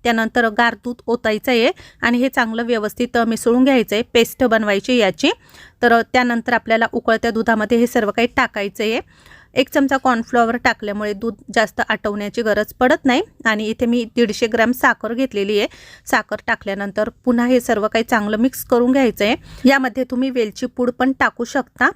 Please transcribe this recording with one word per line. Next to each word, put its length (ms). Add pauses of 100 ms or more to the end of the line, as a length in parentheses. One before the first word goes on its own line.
त्यानंतर 460
गार 240
दूध 220 (120)
ओतायचं 440
आहे 200 (300)
आणि 160
हे 120
चांगलं 340
व्यवस्थित 540
मिसळून 460
घ्यायचं 320
आहे, 80 (100)
पेस्ट 300
बनवायची 540
याची. 340 (500)
तर 200
त्यानंतर 520
आपल्याला 380
उकळत्या 400
दुधामध्ये 460
हे 100
सर्व 240
काही 240
टाकायचं 480
आहे. 180 (520)
एक 160
चमचा 280
कॉर्नफ्लॉवर 580
टाकल्यामुळे 580
दूध 200 (220)
जास्त 340
आटवण्याची 520
गरज 320
पडत 320
नाही. 160 (240)
आणि 200
इथे 200
मी 180 (120)
दीडशे 320
ग्रॅम 240
साखर 420
घेतलेली 460
आहे. 80 (380)
साखर 300 (120)
टाकल्यानंतर 600 (160)
पुन्हा 200
हे 140
सर्व 280
काही 220
चांगलं 280
मिक्स 260
करून 280
घ्यायचं 340
आहे. 100 (300)
यामध्ये 380
तुम्ही 260
वेलची 360
पूड 260
पण 280
टाकू 240
शकता 520